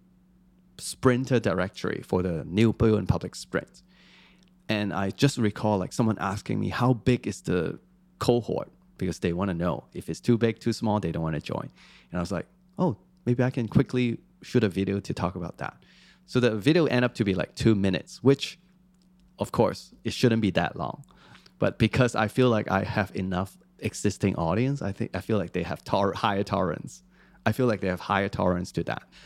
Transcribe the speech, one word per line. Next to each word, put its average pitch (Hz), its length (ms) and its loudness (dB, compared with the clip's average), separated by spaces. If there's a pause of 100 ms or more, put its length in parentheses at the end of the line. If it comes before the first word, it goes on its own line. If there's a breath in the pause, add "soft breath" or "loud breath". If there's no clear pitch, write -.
(800)
Sprinter 127 600 2
directory 92 680 -2
for 92 160 0
the 87 220 -2
new 101 280 4
Build 110 260 2
in 98 80 -4
Public - 280 0
Sprint. - 480 -8 (880 soft breath)
And 104 240 -2
I 95 180 -2
just 139 280 0
recall, 107 400 0
like, 90 140 -4
someone 110 260 0
asking 101 420 -4
me, 101 80 -2
"How 123 240 2
big 120 340 0
is 104 140 -8
the 90 400 -2 (380)
cohort?" - 520 0 (260)
Because 90 220 -4
they 87 140 -2
wanna 92 220 -2
know. 85 380 -2
If - 160 -12
it's 82 120 -8
too 120 180 2
big, 113 220 0
too 117 120 -2
small, 107 280 0
they 85 100 -2
don't 82 120 -4
wanna 78 180 -2
join. - 300 -8 (400 loud breath)
And 87 80 -6
I - 20 -2
was 90 100 -4
like, 90 160 -6 (320)
"Oh, 175 180 0 (300)
maybe 123 160 2
I 127 80 2
can 120 160 -4
quickly 123 520 2 (240)
shoot 123 200 2
a 107 60 2
video 98 320 0
to - 120 -8
talk 92 220 -2
about 85 240 -8
that." - 240 -10 (440 soft breath)
So - 120 0
the 117 180 4
video 151 300 4
ended 123 180 2
up 120 120 0
to 113 80 2
be, 95 100 2
like, 85 200 -4
two 113 200 6
minutes, 95 480 -2
which, - 360 2 (800)
of 101 120 -4
course, - 440 0 (100)
it 104 80 -4
shouldn't 113 300 2
be 101 80 4
that 85 260 0
long. - 280 -8 (540 loud breath)
But 104 200 0
because 117 360 2
I 107 140 0
feel 127 220 4
like 107 200 0
I 98 140 2
have 104 320 -2
enough 95 400 -4 (240)
existing - 560 -2
audience, 117 460 0
I 98 100 -4
think, - 220 -6
I 92 60 -4
feel 110 180 -2
like 90 160 -6
they 87 100 -2
have 85 180 -8
tor-, 101 300 0
higher 101 320 0
tolerance. - 580 -4 (440 soft breath)
I 110 60 2
feel 127 140 0
like 107 140 0
they 95 80 -2
have 92 120 -2
higher 101 280 0
tolerance 92 440 0
to 85 120 -2
that. - 200 -6 (220 loud breath)